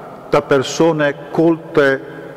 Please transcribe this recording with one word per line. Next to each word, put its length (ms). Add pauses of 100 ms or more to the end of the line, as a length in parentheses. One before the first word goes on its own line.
(300)
da 100
persone 920
colte 680 (360)